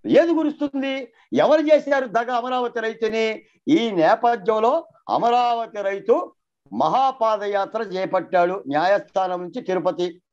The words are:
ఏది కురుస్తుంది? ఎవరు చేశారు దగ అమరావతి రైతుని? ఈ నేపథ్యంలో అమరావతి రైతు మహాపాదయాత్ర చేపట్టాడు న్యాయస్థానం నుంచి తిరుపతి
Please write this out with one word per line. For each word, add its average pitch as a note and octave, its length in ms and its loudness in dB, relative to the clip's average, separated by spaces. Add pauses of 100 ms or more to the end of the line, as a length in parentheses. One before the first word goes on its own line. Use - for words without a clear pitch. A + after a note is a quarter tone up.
ఏది E4+ 280 4
కురుస్తుంది? C4+ 760 -4 (200)
ఎవరు C4+ 280 4
చేశారు C#4+ 460 2
దగ A3+ 240 -4
అమరావతి A#3+ 500 -4
రైతుని? A3 600 -4 (260)
ఈ A3 220 2
నేపథ్యంలో A3+ 960 2 (220)
అమరావతి A3+ 720 0
రైతు G3+ 500 0 (400)
మహాపాదయాత్ర G3+ 1080 0
చేపట్టాడు F#3 880 0
న్యాయస్థానం F3+ 760 0
నుంచి F3 200 -10
తిరుపతి F3 580 -4 (120)